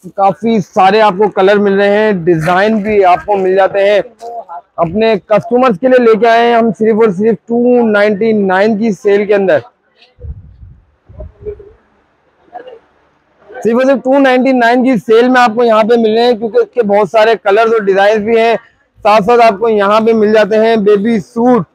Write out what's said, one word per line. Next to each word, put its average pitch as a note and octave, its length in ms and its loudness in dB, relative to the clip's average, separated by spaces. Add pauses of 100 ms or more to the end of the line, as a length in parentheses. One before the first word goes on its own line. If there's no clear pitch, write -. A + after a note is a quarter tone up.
काफी G3 540 -2
सारे G3 380 0
आपको G#3 300 0
कलर G3+ 300 2
मिल G3+ 140 0
रहे G3+ 220 0
हैं, G#3 280 -2
डिजाइन F3+ 580 0
भी G#3 220 -2
आपको F3+ 320 0
मिल F#3+ 180 -2
जाते F#3+ 260 0
हैं। G3 220 0 (760)
अपने G#3 380 -2 (100)
कस्टमर्स A#3+ 520 0
के C4 100 0
लिए B3+ 120 4
लेके A3 260 2
आए A#3 200 2
हैं A#3+ 100 0
हम A3+ 160 0
सिर्फ G#3+ 260 -2
और A3 160 0
सिर्फ G#3 240 -2 (100)
टू A#3+ 380 0
नाइनटी G#3+ 480 0
नाइन G3+ 440 0
की A3 160 -2
सेल G3+ 320 -2
के G#3 80 0
अंदर, F3+ 280 0 (4000)
सिर्फ A3+ 220 -2
और C4 60 0
सिर्फ C4+ 160 0
टू C4 200 0
नाइनटी B3+ 340 2
नाइन A#3+ 300 0
की C4 140 0
सेल A3+ 300 0
में B3+ 120 2
आपको A#3+ 240 0
यहाँ A3 200 2
पे A#3 120 0
मिल A3 160 0
रहे A3+ 120 0
हैं B3 140 0
क्योंकि A3 200 -4
इसके A#3 260 -2
बहुत G3+ 260 0
सारे A3 260 2
कलर्स A3 360 0
और A3+ 120 -2
डिजाइन G3+ 400 0
भी A3+ 140 -2
हैं। A3+ 180 0
साथ - 680 -4
साथ A#3+ 200 2
आपको A3+ 280 0
यहाँ G#3 300 0
पे A3+ 140 0
मिल G#3+ 180 0
जाते G#3+ 260 0
हैं A3+ 260 0
बेबी G#3 360 0
सूट A#3 540 -2